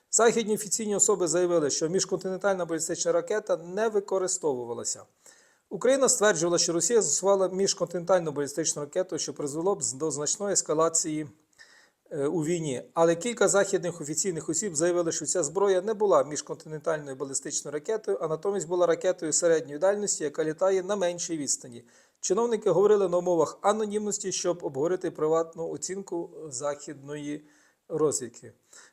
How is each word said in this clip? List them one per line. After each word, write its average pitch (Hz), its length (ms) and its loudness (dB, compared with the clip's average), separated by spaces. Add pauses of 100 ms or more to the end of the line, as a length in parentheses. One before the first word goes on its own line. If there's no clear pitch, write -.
(100)
Західні 220 440 2
офіційні 208 420 -4
особи 185 320 2
заявили, 170 420 2
що 160 180 -2
міжконтинентальна 185 760 -2
балістична 165 480 -2
ракета 180 440 0
не 185 320 -2
використовувалася. 147 1160 -2 (680)
Україна 247 380 4
стверджувала, 175 500 4
що - 140 0
Росія 202 300 2
застосувала 185 460 2
міжконтинентальну 180 840 0
балістичну 147 500 -4
ракету, 170 360 -4
що 143 160 -6
призвело 160 400 -2
б 165 80 -6 (120)
до 160 160 -2
значної 147 420 -2
ескалації, 156 720 0 (840)
е, 143 160 0
у 160 180 0
війні. 160 500 -2
Але 165 220 6
кілька 220 320 0
західних 180 520 0
офіційних 156 480 -4
осіб 165 280 -4
заявили, 170 360 2
що - 140 -6
ця 180 160 0
зброя 190 380 2
не 214 140 -2
була 190 300 4
міжконтинентальною 151 920 -6
балістичною 139 560 -6
ракетою, 196 480 -4
а 165 80 -2
натомість 160 400 -4
була 180 180 2
ракетою 170 460 0
середньої 151 460 2
дальності, 196 460 0
яка 151 200 -2
літає 185 380 2
на 196 140 -2
меншій 175 400 -2
відстані. 127 480 -6 (360)
Чиновники 214 500 2
говорили 202 380 6
на 175 100 0
умовах 175 420 2
анонімності, 208 720 -2
щоб 175 300 -2
обговорити 165 480 -2
приватну 165 580 0
оцінку 170 640 -8 (180)
західної 147 1000 -8 (420)
розвідки. 135 640 -2 (400)